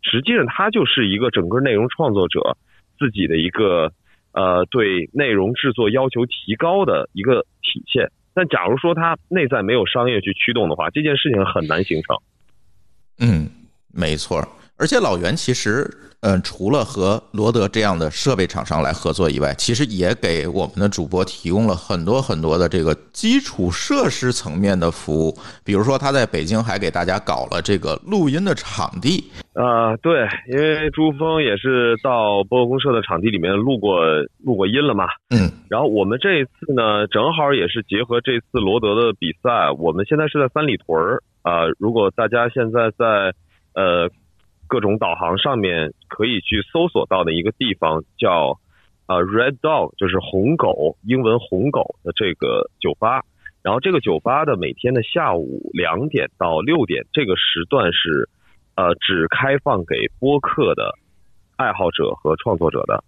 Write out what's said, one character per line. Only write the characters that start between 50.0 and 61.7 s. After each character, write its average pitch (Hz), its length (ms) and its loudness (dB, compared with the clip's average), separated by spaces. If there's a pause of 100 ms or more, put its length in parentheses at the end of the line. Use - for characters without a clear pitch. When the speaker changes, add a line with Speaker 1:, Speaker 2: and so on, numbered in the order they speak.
Speaker 1:
是 90 100 0
红 101 400 0
狗， 80 460 0
英 123 180 0
文 113 160 2
红 107 320 0
狗 - 340 -2
的 85 120 -6
这 95 180 -2
个 55 460 -2
酒 82 200 -2
吧。 123 220 0 (400)
然 98 120 0
后 120 60 0
这 190 120 -2
个 165 80 2
酒 90 200 0
吧 139 260 0
的 131 120 0
每 78 160 -4
天 123 200 -2
的 120 100 2
下 147 320 0
午 65 380 -6
两 90 360 -2
点 92 200 -2 (100)
到 82 200 2
六 139 260 2
点 73 280 -4
这 - 120 0
个 92 100 0
时 85 340 -2
段 107 240 2
是， 73 360 -2 (460)
呃， 87 200 2
只 82 320 -2
开 135 300 0
放 110 280 -2
给 57 220 -2 (120)
播 139 200 2
客 120 360 0
的 50 180 -4 (640)
爱 123 180 -2